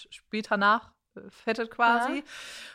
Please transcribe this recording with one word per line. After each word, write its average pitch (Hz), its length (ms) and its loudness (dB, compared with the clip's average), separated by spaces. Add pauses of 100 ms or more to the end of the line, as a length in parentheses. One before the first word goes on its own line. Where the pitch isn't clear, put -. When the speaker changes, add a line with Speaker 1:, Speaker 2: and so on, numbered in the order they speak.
(100)
Speaker 1:
später - 480 -4
nachfettet - 1120 0
quasi. 240 480 2
Speaker 2:
Ja. 285 40 -8 (520)